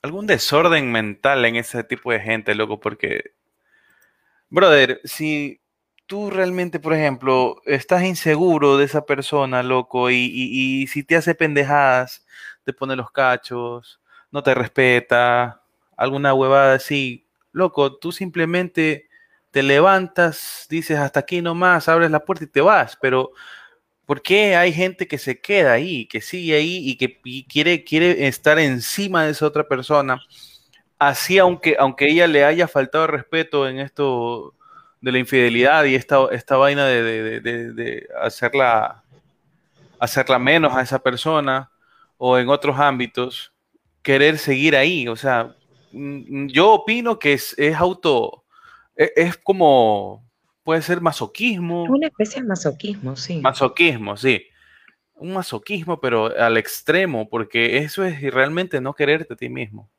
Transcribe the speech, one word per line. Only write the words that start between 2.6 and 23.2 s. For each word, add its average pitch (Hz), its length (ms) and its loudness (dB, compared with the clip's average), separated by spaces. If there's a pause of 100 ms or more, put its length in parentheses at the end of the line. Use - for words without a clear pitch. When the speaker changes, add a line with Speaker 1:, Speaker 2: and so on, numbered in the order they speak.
Speaker 1:
porque, - 520 -6 (1160)
brother, 147 540 4
si 151 560 -8 (460)
tú 202 240 -8
realmente, 180 500 -2
por 156 140 -2
ejemplo, 131 720 0
estás 147 380 0
inseguro 160 760 2
de 139 100 4
esa 147 200 -4
persona, 135 560 -2
loco, 127 480 0
y, 127 60 2
y, 127 680 -4
y 131 60 -6
si 143 160 -8
te 165 100 0
hace 165 200 2
pendejadas, 143 920 0 (380)
te 135 80 -6
pone 135 240 -6
los 120 160 -10
cachos, 120 880 -4 (300)
no 143 120 -6
te 135 120 4
respeta, 123 1080 0 (340)
alguna 139 380 0
huevada 135 400 4
así, 131 520 -6 (260)
loco, 147 440 0
tú 170 160 -10
simplemente 170 960 -4 (420)
te 139 120 0
levantas, 175 1040 2
dices, 160 300 -4
"Hasta 139 220 -2
aquí 175 220 -6
nomás", 170 460 2
abres 165 220 4
la 151 140 0
puerta 151 200 -6
y 143 40 -18
te 139 120 0
vas, 170 400 4
pero... 131 320 0 (720)